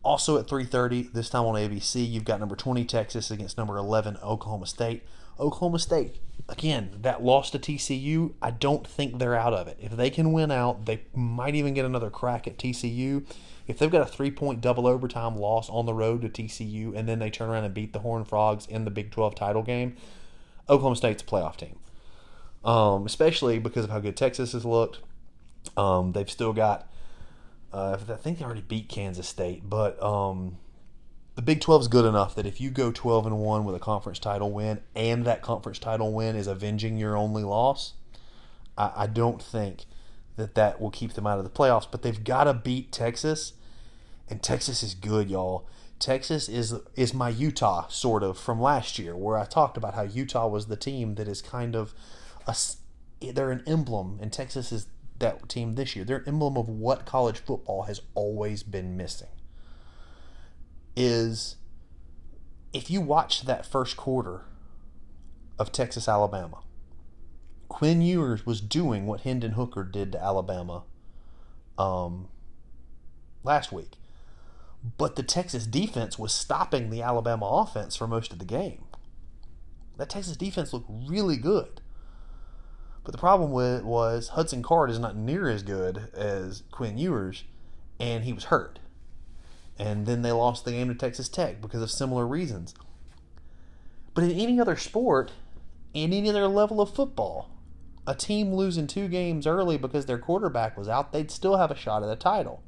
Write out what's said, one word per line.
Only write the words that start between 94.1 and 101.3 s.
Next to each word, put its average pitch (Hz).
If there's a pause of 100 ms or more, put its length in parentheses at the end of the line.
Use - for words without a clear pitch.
But 170
in 175
any 233
other 208
sport, 196 (640)
in 160
any 202
other 202
level 208
of 208
football, 113 (540)
a -
team 208
losing 175
two 196
games 175
early 170
because 135
their 123
quarterback 123
was 101
out, 127
they'd 151
still 190